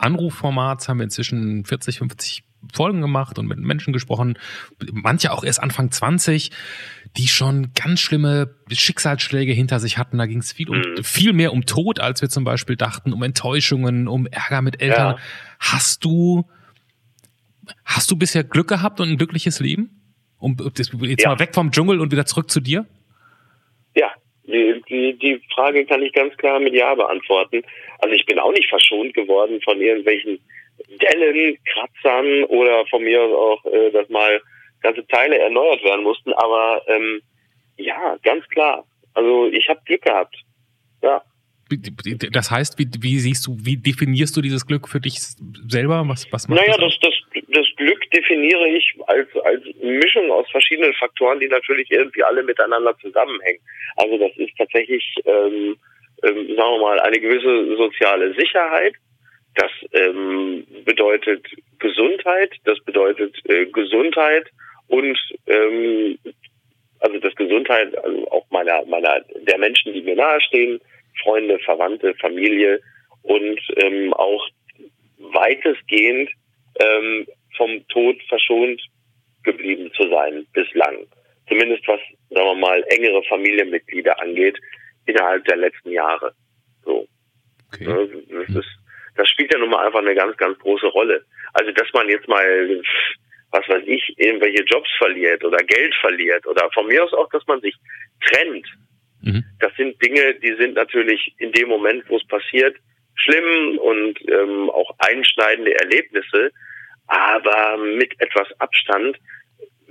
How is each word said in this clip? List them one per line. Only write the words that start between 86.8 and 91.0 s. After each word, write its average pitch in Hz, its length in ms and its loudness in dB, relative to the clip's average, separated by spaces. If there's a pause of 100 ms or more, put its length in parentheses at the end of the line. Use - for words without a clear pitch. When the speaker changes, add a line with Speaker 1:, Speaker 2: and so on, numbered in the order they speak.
Speaker 2:
So. 57 220 -4 (600)
Speaker 1:
Okay. - 160 -16
Speaker 2:
Ja, 85 140 -2
das 92 500 -6
Speaker 1:
Hm. 101 100 -4
Speaker 2:
ist, - 100 -6 (480)
das 101 120 2
spielt 147 240 0
ja 139 80 4
nun 113 100 0
mal 101 160 2
einfach 107 140 2
eine 101 160 2
ganz, 95 200 2
ganz 95 220 -2
große 101 280 0
Rolle. 107 380 2 (280)